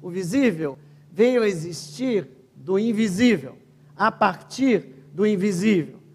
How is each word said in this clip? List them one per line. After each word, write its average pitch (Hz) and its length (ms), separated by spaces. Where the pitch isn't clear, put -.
O 180 80
visível 175 680
veio 233 360
existir 180 800
do 156 240
invisível, 208 800
a 214 160
partir 220 1000
do 185 120
invisível. 196 760